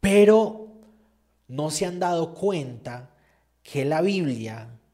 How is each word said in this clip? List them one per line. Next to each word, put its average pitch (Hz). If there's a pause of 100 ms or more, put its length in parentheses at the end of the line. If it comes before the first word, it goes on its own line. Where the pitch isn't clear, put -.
pero 208 (800)
no 147
se 151
han 180
dado 170
cuenta 127 (460)
que 139
la 151
Biblia 117 (160)